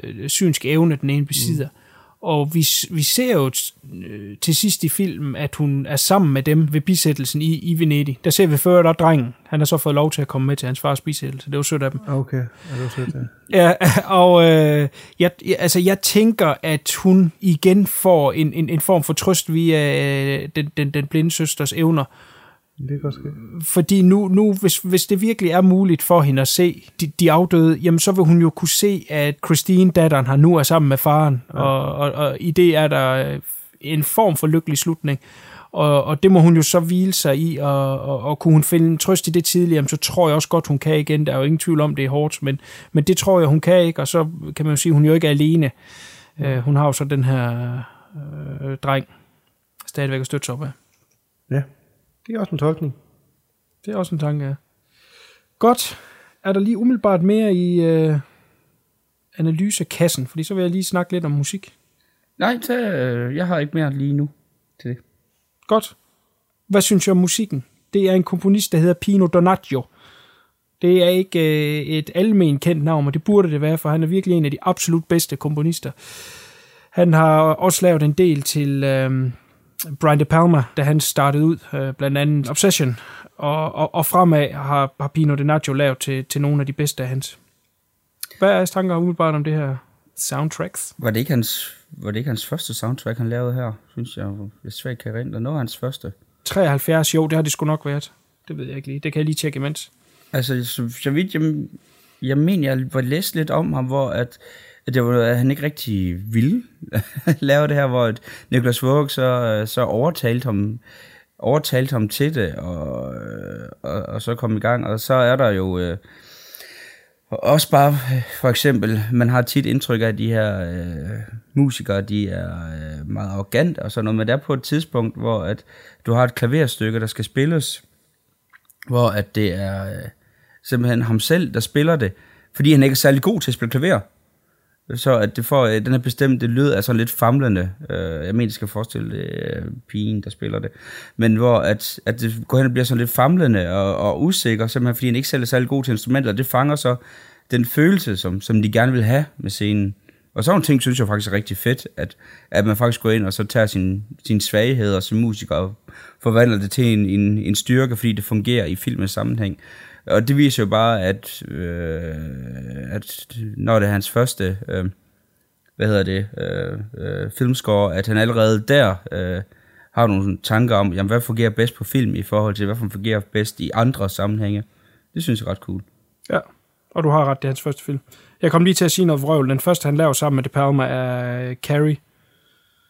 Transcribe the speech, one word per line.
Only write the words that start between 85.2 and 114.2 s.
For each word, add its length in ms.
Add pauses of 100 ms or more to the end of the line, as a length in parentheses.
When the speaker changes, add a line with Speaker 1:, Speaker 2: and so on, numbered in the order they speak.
Speaker 1:
Donaggio 380
lavet 240
til, 280
til 160
nogle 200
af 40
de 80
bedste 300
af 60
hans. 300 (1000)
Hvad 100
er 40
jeres 180
tanker 240
umiddelbart 400
om 80
det 100
her 220 (420)
soundtracks? 800
Speaker 3:
Var 140
det 80
ikke 120
hans, 440 (160)
var 200
det 80
ikke 100
hans 160
første 280
soundtrack, 440
han 120
lavede 240
her, 180 (200)
synes 260
jeg, 80 (360)
hvis 240
jeg 120
kan 180
erindre? 260
Noget 140
af 40
hans 180
første. 340 (340)
Speaker 1:
Treoghalvfjerds, 680
jo, 120
det 80
har 60
det 100
sgu 140
nok 200
været. 260 (360)
Det 100
ved 80
jeg 100
ikke 120
lige. 120
Det 140
kan 60
jeg 60
lige 100
tjekke 220
imens. 340 (420)
Speaker 3:
Altså, 320
så, 240
så 220
vidt 220
jeg, 200 (680)
jeg 160
mener, 320
jeg 240
var 80
læst 340
lidt 160
om 220
ham, 120
hvor 240
at, 280 (500)
at 60
det 100
var, 180
at 160
han 140
ikke 120
rigtig 540 (160)
ville 300 (380)
<laughs> 380
lave 280
det 80
her, 120
hvor 180
at 160 (280)
Nicolas 340
Våg 280
så, 540
så 160
overtalte 640
ham, 340 (600)
overtalte 520
ham 180
til 260
det, 200
og, 420 (840)
og, 200
og 200